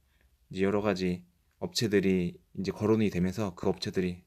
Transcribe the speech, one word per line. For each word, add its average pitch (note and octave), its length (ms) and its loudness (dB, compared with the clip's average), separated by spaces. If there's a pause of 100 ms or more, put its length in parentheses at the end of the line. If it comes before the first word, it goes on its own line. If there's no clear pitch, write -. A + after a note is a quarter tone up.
(500)
이제 F#2 140 -4
여러 G2+ 180 2
가지 F#2 420 -2 (360)
업체들이 F#2 760 0 (200)
이제 F#2+ 140 -4
거론이 A2 360 2
되면서 F#2 460 -2
그 - 140 -2
업체들이 F2+ 580 -2